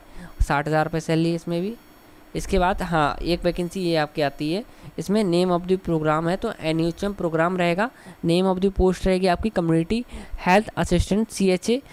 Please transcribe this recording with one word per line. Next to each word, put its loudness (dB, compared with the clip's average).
साठ 0
हज़ार 2
रुपये -4
सैलरी 0
है 0
इसमें -4
भी। -6
इसके 0
बाद 2
हाँ, 0
एक -2
vacancy -2
ये 0
आपकी -2
आती -2
है, -4
इसमें 0
name 2
of -2
the -2
program 0
है, 0
तो -4
एनएचएम -2
program 0
रहेगा। 0
Name 4
of 0
the 0
post 2
रहेगी 2
आपकी 0
community 0
health 4
assistant 0
सीएचए, 0